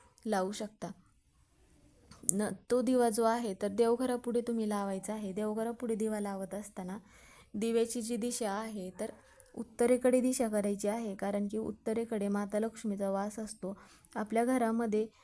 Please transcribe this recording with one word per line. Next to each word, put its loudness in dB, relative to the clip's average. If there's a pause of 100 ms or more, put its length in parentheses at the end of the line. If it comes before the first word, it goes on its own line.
(240)
लावू 2
शकता. -8 (1400)
न, 2 (220)
तो 4
दिवा 4
जो 2
आहे, 0 (100)
तर 0
देवघरापुढे 2
तुम्ही -2
लावायचा -2
आहे. -6
देवघरापुढे -2
दिवा -2
लावत -6
असताना -8 (560)
दिव्याची 0
जी -2
दिशा -2
आहे, -6 (100)
तर -4 (440)
उत्तरेकडे 4
दिशा 2
करायची 2
आहे, -2
कारण 0
की -4
उत्तरेकडे -2
माता 0
लक्ष्मीचा -2
वास -2
असतो. -8 (420)
आपल्या 2
घरामध्ये 2 (180)